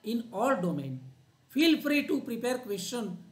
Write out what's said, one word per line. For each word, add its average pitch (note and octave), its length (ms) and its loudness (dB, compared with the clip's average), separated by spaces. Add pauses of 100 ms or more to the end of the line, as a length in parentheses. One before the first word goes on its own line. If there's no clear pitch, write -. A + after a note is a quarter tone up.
in A#3 180 -2 (120)
all A3+ 280 2
domain। C#3+ 320 -2 (580)
Feel D#4 300 6
free D4 260 2
to C#4 200 2
prepare A#3+ 300 -2
question G3+ 520 -6 (220)